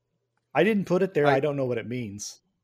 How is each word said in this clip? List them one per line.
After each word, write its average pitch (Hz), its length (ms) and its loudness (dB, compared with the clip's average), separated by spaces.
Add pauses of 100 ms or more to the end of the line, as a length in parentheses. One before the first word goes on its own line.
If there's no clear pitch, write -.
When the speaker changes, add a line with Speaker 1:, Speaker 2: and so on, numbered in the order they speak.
(540)
Speaker 1:
I 147 100 2
didn't 208 220 2
put 180 160 0
it 185 120 -2
there. 147 140 2
Speaker 2:
I 139 80 6
Speaker 1:
I 135 40 2
don't 143 180 -2
know 135 80 -2
what 123 140 -4
it 101 80 -8
means, 110 520 -10 (240)